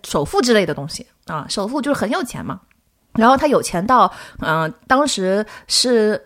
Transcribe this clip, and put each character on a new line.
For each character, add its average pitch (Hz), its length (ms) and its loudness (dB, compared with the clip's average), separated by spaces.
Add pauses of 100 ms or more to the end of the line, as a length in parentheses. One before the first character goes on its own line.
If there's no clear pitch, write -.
首 147 220 -2
富 392 160 0
之 240 140 2
类 196 100 4
的 156 80 -4
东 143 160 -8
西 - 160 -14 (220)
啊， 156 200 -8
首 202 200 -4
富 277 120 -4
就 269 140 0
是 - 60 0
很 202 100 -2
有 330 140 -2
钱 - 200 -10
嘛。 - 180 -10 (560)
然 226 120 6
后 269 80 6
他 302 100 2
有 220 140 2
钱 185 260 -4
到， 233 240 4 (280)
嗯， 160 300 -2 (180)
当 269 200 4
时 196 380 0 (240)
是， 220 560 2